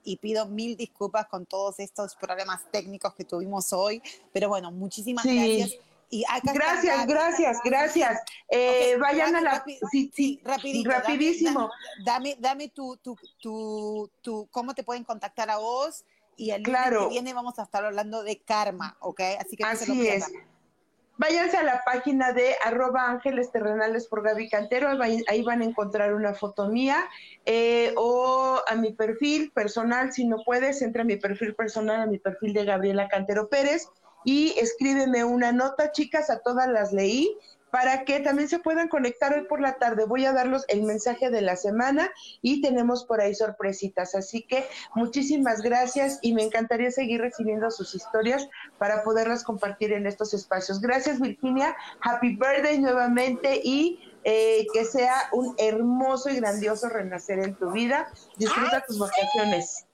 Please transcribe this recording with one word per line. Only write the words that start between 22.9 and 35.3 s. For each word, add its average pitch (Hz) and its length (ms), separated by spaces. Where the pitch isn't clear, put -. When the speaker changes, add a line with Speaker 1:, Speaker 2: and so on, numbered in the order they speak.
Speaker 2:
ángeles 247 420
terrenales 220 540
por 208 160
Gaby 214 260
Cantero, 247 400
ahí, 226 260
ahí 220 140
van 240 180
a 226 60
encontrar 208 480
una 208 180
foto 202 380
mía, 269 340
eh, 233 540
o 254 680
a 226 80
mi 220 200
perfil 285 580
personal, 240 640
si 254 120
no 226 200
puedes, 269 340
entra 233 220
a - 20
mi 214 140
perfil 208 360
personal, 220 460
a 220 60
mi 208 120
perfil 196 360
de 208 100
Gabriela 196 440
Cantero 202 420
Pérez, 285 380
y 294 340
escríbeme 262 680
una 240 280